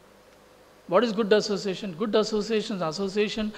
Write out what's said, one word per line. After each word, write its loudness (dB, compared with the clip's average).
What 4
is 0
good -2
association? 0
Good -2
association 0
is -6
association -2